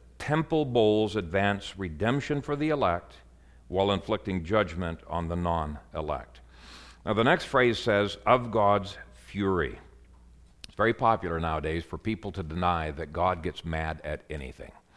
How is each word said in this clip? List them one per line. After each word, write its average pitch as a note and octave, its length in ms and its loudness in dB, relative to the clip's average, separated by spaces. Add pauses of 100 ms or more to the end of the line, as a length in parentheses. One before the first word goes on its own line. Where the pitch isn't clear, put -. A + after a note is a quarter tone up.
(200)
temple D#3 460 0
bowls G#2+ 500 4
advance G2 640 0
redemption A2 640 -2
for D3 160 -4
the D#3 120 0
elect G2 440 0 (560)
while G2 220 2
inflicting F#2+ 520 -2
judgment E2+ 640 0
on E2 220 -4
the E2+ 80 -2
non-elect. D#2 1040 -4 (640)
Now, G#2+ 80 0
the A2 100 4
next C3+ 220 4
phrase B2 340 2
says, G2+ 460 2
"of A#2+ 260 4
God's G2+ 460 2 (140)
fury." F#2+ 680 -2 (880)
It's - 100 -20
very A2 180 4
popular F2+ 460 0
nowadays D#2+ 440 -2
for - 140 -10
people G#2 360 -6
to F#2+ 100 -6
deny E2+ 480 -2
that D2+ 200 -8
God F2 300 0
gets E2 240 -6
mad D#2+ 380 -4
at D2+ 260 -6
anything. C#2+ 420 -10 (260)